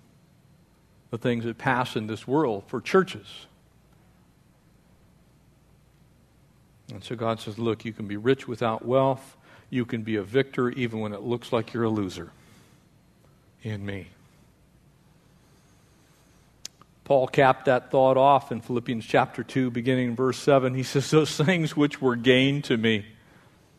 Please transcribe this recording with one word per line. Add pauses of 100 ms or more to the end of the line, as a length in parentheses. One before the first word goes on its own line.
(1120)
the
things
that
pass
in
this
world
for
churches. (3500)
And
so
God
says,
"Look,
you
can
be
rich
without
wealth. (340)
You
can
be
a
victor
even
when
it
looks
like
you're
a
loser (1300)
in
me." (3000)
Paul
capped
that
thought
off
in
Philippians
chapter
two,
beginning
in
verse
seven.
He
says,
"Those
things
which
were
gain
to
me," (720)